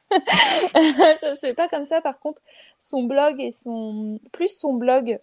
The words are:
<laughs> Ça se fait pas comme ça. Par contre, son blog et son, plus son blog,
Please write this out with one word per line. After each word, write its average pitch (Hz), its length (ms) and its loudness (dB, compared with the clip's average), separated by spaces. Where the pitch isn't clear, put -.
<laughs> 320 1120 4
Ça 294 160 -4
se - 40 -16
fait 262 140 -4
pas 339 140 -2
comme 294 180 -6
ça. 320 160 -2
Par 277 180 -6
contre, 302 220 -10
son 262 240 -6
blog 277 360 0
et 240 220 -8
son, 214 580 -10
plus 349 140 -4
son 285 160 -4
blog, 247 500 0